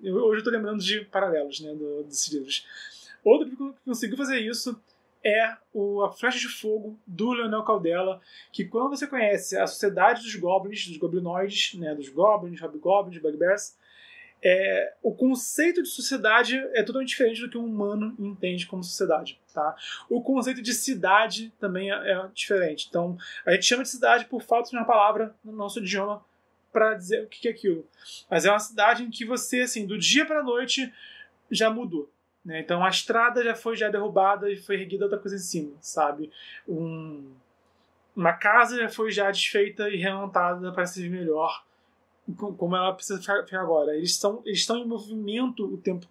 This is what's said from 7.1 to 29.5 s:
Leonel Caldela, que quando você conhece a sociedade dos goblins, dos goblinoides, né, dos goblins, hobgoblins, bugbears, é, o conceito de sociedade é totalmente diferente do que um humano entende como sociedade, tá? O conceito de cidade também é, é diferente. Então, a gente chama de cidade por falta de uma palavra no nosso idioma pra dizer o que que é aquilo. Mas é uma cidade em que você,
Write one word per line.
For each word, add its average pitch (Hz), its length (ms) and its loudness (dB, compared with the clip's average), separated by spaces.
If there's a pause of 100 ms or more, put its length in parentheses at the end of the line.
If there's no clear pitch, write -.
Leonel 220 320 -2
Caldela, 185 560 0 (320)
que - 120 -4
quando 254 260 0
você 285 180 -6
conhece 208 480 0
a 190 100 2
sociedade 208 560 4
dos 214 140 -10
goblins, 190 500 0
dos 160 120 -12
goblinoides, 180 760 -2
né, 160 220 -6
dos 139 120 -10
goblins, 175 520 2
hobgoblins, 170 600 0
bugbears, 165 560 0 (680)
é, 190 580 2
o 220 100 2
conceito 294 680 0
de 269 60 -6
sociedade 240 680 2 (180)
é 220 80 4
totalmente 254 260 -2
diferente 226 320 2
do 247 100 -8
que 240 80 -8
um 240 60 -4
humano 214 540 -2
entende 185 480 -4
como 185 180 -8
sociedade, 165 560 -2 (120)
tá? 156 220 -2 (340)
O 240 140 0
conceito 254 400 0
de 247 120 -4
cidade 220 840 2
também 190 320 -4
é, 202 40 0
é 190 380 -2
diferente. 170 560 -2
Então, 175 280 -2 (280)
a 175 80 6
gente 185 120 4
chama 254 180 4
de - 60 -4
cidade 240 380 4
por 233 160 -6
falta 233 280 2
de 254 60 -8
uma 226 80 -2
palavra 214 580 4
no 214 100 -16
nosso 208 280 -8
idioma 202 440 -4 (520)
pra 220 160 6
dizer 208 320 -2
o - 20 -12
que - 140 -20
que 240 80 -2
é - 20 2
aquilo. 180 380 -2 (420)
Mas 165 140 2
é 196 60 8
uma 208 80 6
cidade 220 440 4
em 233 80 -6
que 226 140 -8
você, 247 380 -2